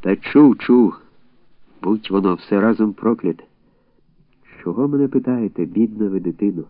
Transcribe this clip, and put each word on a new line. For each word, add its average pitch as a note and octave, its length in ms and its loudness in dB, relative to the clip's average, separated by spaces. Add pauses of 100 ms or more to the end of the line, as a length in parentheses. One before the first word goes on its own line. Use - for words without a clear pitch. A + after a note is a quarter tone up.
«Та G2 160 0
чув, C#3+ 420 4
чув. B2 360 2 (880)
Будь G#2+ 280 -4
воно F#2+ 240 2
все G2 260 -2
разом G#2+ 320 0
прокляте. A2+ 520 -4 (1160)
Чого A2+ 260 -2
мене C#3+ 200 0
питаєте, B2+ 560 -4
бідна G#2+ 440 -2
ви F#2+ 120 -4
дитино?» F2 500 -4